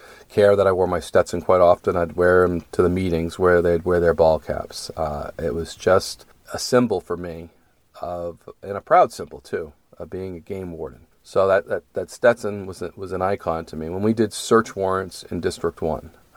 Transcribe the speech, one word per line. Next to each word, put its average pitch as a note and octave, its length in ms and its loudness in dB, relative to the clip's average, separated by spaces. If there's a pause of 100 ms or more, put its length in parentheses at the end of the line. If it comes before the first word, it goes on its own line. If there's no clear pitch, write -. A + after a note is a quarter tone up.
(300)
care G2+ 260 6
that G2 120 4
I F#2+ 40 4
wore F2+ 160 2
my F2+ 140 -2
Stetson F2+ 400 0
quite F#2 200 4
often, F2+ 360 4
I'd E2 180 -2
wear F2+ 300 4
'em F2 160 -2 (100)
to - 100 0
the F2+ 80 4
meetings E2+ 480 -2
where F2 240 4
they'd E2+ 220 0
wear F2+ 160 0
their E2+ 140 2
ball D#2+ 260 4
caps. - 560 -10
Uh, D2+ 420 -6
it D#2+ 160 -4
was E2 220 -8
just - 500 0 (280)
a - 60 -8
symbol A#2 420 0
for F2 160 -8
me E2+ 320 -12 (500)
of, F2 380 -8 (260)
and G2 140 -8
a F#2+ 40 -8
proud D#3+ 300 4
symbol D#2 300 -14
too, E2 320 -8 (240)
of E2+ 120 -12
being F#2 280 -10
a - 20 -14
game F#2+ 320 -10
warden. D2+ 300 -12 (200)
So - 240 0
that, F#2+ 220 2
that, G2 240 -4
that F#2 180 -6
Stetson G#2 560 0
was F#2 160 -14
a, E2+ 140 -10
was F#2+ 160 -12
an F#2 100 -4
icon F2 440 -2
to - 100 -16
me. D#2 140 -8
When F#2+ 120 -6
we A2+ 120 2
did A2 180 0
search - 420 0
warrants F#2+ 500 -4
in - 180 -8
District - 400 -4
one, D#2+ 300 -6 (260)